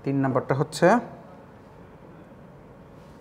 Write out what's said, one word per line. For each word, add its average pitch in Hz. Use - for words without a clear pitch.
তিন 139
নাম্বারটা 131
হচ্ছে 170